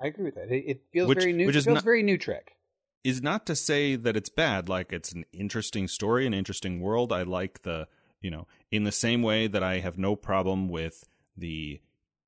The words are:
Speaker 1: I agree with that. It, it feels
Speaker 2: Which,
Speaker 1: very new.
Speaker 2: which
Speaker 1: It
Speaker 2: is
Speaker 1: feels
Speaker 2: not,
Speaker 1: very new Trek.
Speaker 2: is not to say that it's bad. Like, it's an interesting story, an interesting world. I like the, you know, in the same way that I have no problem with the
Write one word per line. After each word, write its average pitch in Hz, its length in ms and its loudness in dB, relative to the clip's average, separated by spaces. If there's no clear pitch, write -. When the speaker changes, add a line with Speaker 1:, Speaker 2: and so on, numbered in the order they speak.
Speaker 1:
I 139 60 -4
agree 175 180 -6
with 151 100 -6
that. 95 160 -10
It, 131 160 0
it 135 140 -4
feels 175 160 2
Speaker 2:
Which, 139 120 6
Speaker 1:
very 180 140 2
new. 170 120 4
Speaker 2:
which 143 100 4
Speaker 1:
It 151 40 6
Speaker 2:
is 135 60 4
Speaker 1:
feels 233 100 6
Speaker 2:
not, - 80 2
Speaker 1:
very 226 200 4
new 202 160 4
Trek. - 320 -8
Speaker 2:
is 131 180 2
not 160 260 -2
to 160 80 -2
say 143 400 2
that 113 220 0
it's 104 120 -2
bad. 107 400 0
Like, 92 220 -2
it's 85 220 -6
an 85 100 -8
interesting 101 540 -2
story, 117 400 0
an 117 80 0
interesting 95 460 -4
world. 113 320 0
I 90 100 0
like 92 380 -4
the, 80 260 -6
you 87 40 -6
know, 80 140 -12
in 107 120 0
the 104 80 0
same 120 300 2
way 110 260 2
that 101 160 0
I 92 160 0
have 90 180 -6
no 98 200 0
problem 95 500 0
with 82 400 -6
the 78 420 -8